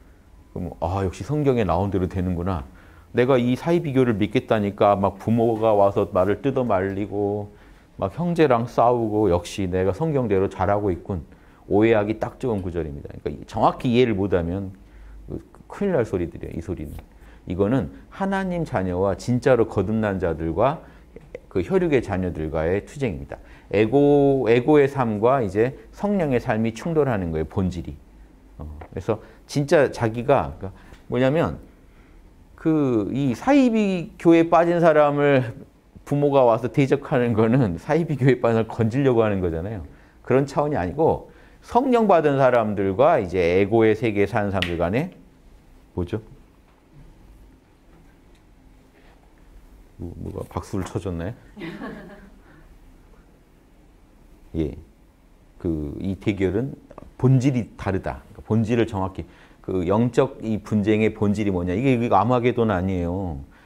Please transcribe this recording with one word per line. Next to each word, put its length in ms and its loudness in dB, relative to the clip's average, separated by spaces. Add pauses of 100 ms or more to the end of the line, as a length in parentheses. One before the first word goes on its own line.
(540)
그럼, 160 -8 (100)
"아, 240 -2
역시 200 -6
성경에 400 0
나온 260 0
대로 180 -2
되는구나. 560 -4 (480)
내가 240 2
이 180 2
사이비교를 600 0
믿겠다니까 840 0
막 220 -2
부모가 560 0
와서 360 2
말을 300 0
뜯어말리고, 1120 -2 (460)
막 200 -6
형제랑 480 2
싸우고, 640 2
역시 380 -2
내가 240 0
성경대로 560 0
잘하고 420 0
있군." 320 -6 (460)
오해하기 500 2
딱 220 -8
좋은 220 -2
구절입니다. 460 -8 (140)
그러니까 240 -8
정확히 460 0
이해를 220 4
못하면 580 -2 (960)
큰일 240 -4
날 120 2
소리들이에요, 520 -6
이 40 -6
소리는. 320 -8 (540)
이거는 440 0 (200)
하나님 540 -4
자녀와 520 -2
진짜로 520 2
거듭난 520 -2
자들과 640 -2 (640)
그 140 -4
혈육의 400 0
자녀들과의 840 -4
투쟁입니다. 520 -8 (340)
에고, 760 4
에고의 400 4
삶과 540 0
이제 360 -2 (140)
성령의 480 -2
삶이 340 -2
충돌하는 560 -2
거예요, 160 -2
본질이. 500 -6 (600)
어, 200 -16 (120)
그래서 300 -4 (260)
진짜 440 2
자기가, 680 -2
그러니까 200 -14 (280)
뭐냐면, 520 0 (960)
그, 580 0
이 220 0
사이비 840 2
교에 320 6
빠진 300 4
사람을 760 4 (500)
부모가 400 4
와서 240 4
대적하는 640 0
거는 460 2
사이비 380 -2
교에 240 4
빠진 160 2
사람을 120 0
건지려고 560 2
하는 160 0
거잖아요. 440 -4 (380)
그런 240 2
차원이 300 -2
아니고, 540 -2 (320)
성령 460 0
받은 300 4
사람들과 840 2
이제 400 2
에고의 360 4
세계에 300 0
사는 240 -2
사람들 280 -2
간에 340 -2 (800)
뭐죠? 260 -6 (3750)
뭐, 200 -12
누가 320 -10
박수를 360 -8
쳐줬네. 500 -8 (220)
<laughs> 560 -14 (2500)
예, 160 -2 (840)
그, 420 -4
이 160 -6
대결은 580 -2 (440)
본질이 580 2
다르다. 520 -6
그러니까 180 -20
본질을 400 2
정확히, 380 -6 (360)
그 260 -4
영적 560 0
이 160 -4
분쟁의 560 0
본질이 380 0
뭐냐? 220 -2
이게, 200 2
이게 180 0
아마게돈 580 2
아니에요. 680 -2 (280)